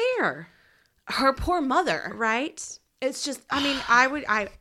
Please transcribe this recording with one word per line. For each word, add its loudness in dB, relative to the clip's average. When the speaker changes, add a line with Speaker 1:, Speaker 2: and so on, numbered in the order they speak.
Speaker 1:
there. -2
Speaker 2:
Her 4
poor 0
mother. 0
Speaker 1:
Right? -4
Speaker 2:
It's -4
just -6
Speaker 1:
I 0
mean, 0
Speaker 2:
<sighs> -8
Speaker 1:
I 6
would, -4
I, -2